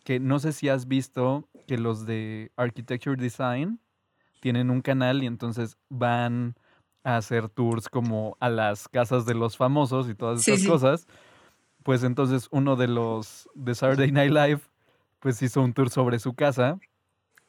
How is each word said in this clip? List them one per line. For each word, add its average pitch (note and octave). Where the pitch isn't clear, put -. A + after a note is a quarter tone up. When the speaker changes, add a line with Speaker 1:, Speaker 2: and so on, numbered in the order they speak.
Speaker 1:
que B2+
no C3+
sé D3+
si C#3+
has C3
visto C3
que B2+
los A2+
de A2
Architecture B2
Design B2+
tienen B2
un B2+
canal C3
y B2
entonces A#2
van A#2+
a B2
hacer A2+
tours A#2
como A2
a B2
las G#2+
casas B2
de A#2
los A2+
famosos C3
y G#2
todas A#2+
Speaker 2:
Sí, G#3+
Speaker 1:
estas G3
Speaker 2:
sí. G3+
Speaker 1:
cosas. D3
Pues B2+
entonces B2+
uno C#3
de B2
los A#2
de B2
Saturday C#3
Night C#3+
Live, D3
pues C3
hizo C3+
un B2
tour C3
sobre A#2+
su B2
casa C#3